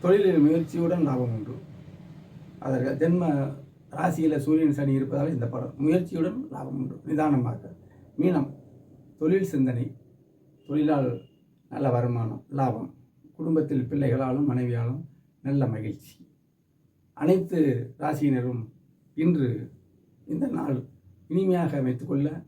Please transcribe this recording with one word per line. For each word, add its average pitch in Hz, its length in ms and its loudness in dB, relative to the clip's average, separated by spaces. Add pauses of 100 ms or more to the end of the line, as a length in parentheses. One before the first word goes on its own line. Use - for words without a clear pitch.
தொழிலில் 180 440 6
முயற்சியுடன் 170 640 2
லாபம் 123 300 0
உண்டு. 117 180 -8 (1040)
அதற்கு 131 400 -2
ஜென்ம 175 260 4 (680)
ராசியில 160 460 0
சூரியன், 151 400 2
சனி 139 160 0
இருப்பதால் 135 400 0
இந்த 117 140 -2
பலன். 123 300 -8
முயற்சியுடன் 170 640 0 (100)
லாபம் - 280 -8
உண்டு. - 260 -6
நிதானமாக. 143 580 0 (560)
மீனம், 165 320 2 (680)
தொழில் 185 340 2
சிந்தனை, 127 340 0 (840)
தொழிலால் 147 420 2 (640)
நல்ல 139 200 -2
வருமானம், 120 580 0
லாபம். 131 400 -2 (460)
குடும்பத்தில் 151 520 0
பிள்ளைகளாலும் 135 640 0
மனைவியாலும் 123 520 -2 (400)
நல்ல 139 260 0
மகிழ்ச்சி. 107 460 -8 (1040)
அனைத்து 175 420 2 (380)
ராசியினரும் 131 640 0 (560)
இன்று 160 300 2 (800)
இந்த 254 220 -4
நாள் 139 300 -4 (500)
இனிமையாக 175 440 0 (100)
அமைத்துக்கொள்ள 135 460 -2 (200)